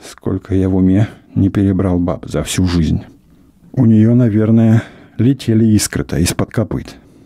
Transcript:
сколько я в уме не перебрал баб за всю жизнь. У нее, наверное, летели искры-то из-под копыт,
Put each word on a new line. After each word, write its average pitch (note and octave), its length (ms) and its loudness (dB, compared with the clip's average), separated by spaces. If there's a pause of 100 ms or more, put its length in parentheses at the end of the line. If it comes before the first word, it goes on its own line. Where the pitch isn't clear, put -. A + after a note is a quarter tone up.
сколько - 540 -8
я F#2+ 140 0
в F#2+ 60 0
уме F#2+ 320 2 (280)
не G2 140 2
перебрал F#2+ 500 0
баб F2 280 -4
за D#2 160 -4
всю - 220 -2
жизнь. E2+ 380 -2 (680)
У C3 140 0
нее, A2+ 300 4
наверное, A2+ 680 2 (340)
летели A2+ 480 0
искры-то G#2 540 0
из-под - 320 -2
копыт, - 440 -6 (300)